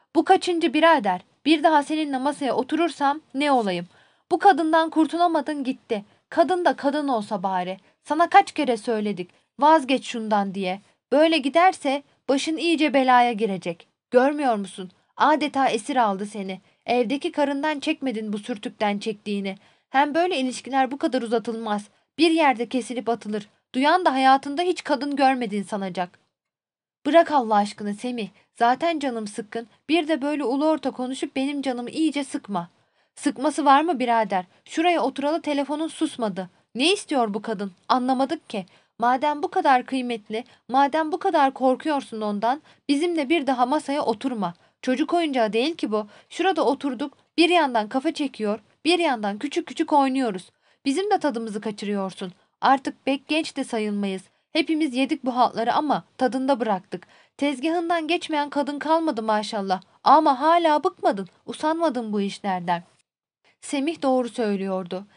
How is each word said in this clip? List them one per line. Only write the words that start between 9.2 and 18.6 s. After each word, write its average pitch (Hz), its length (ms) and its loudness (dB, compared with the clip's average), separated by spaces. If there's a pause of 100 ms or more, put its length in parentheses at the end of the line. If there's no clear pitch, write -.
vazgeç 285 460 4
şundan 208 500 -2
diye. 190 260 -4 (300)
Böyle 320 260 6
giderse 285 680 2 (260)
başın 285 280 0
iyice 302 360 2
belaya 247 400 6
girecek. 196 540 -4 (240)
Görmüyor 269 440 4
musun? 185 360 -10 (260)
Adeta 269 500 2
esir 220 280 -2
aldı 208 300 0
seni. 190 360 -10 (240)
Evdeki 247 460 0
karından 285 480 -2
çekmedin 233 540 -4
bu 214 60 -6
sürtükten 208 600 -4